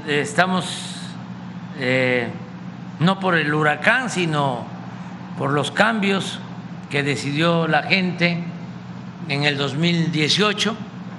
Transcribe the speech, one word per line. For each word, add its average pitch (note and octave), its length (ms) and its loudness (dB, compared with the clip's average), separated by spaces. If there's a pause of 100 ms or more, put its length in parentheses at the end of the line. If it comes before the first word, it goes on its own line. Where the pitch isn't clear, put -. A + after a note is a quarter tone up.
eh, D3 140 2
estamos, F3+ 460 2 (1120)
eh, B2+ 500 2 (680)
no F#3 200 4
por F#3 140 2
el D3+ 180 4
huracán, D#3 600 4
sino D3 540 0 (760)
por C#3 100 0
los C#3+ 220 2
cambios G3 680 2 (520)
que C#3+ 100 2
decidió D3+ 680 2
la D3+ 160 4
gente E3+ 540 2 (920)
en C#3+ 160 2
el D3 120 2
dos C#3 180 0
mil E3+ 360 2
dieciocho. G3 640 2 (440)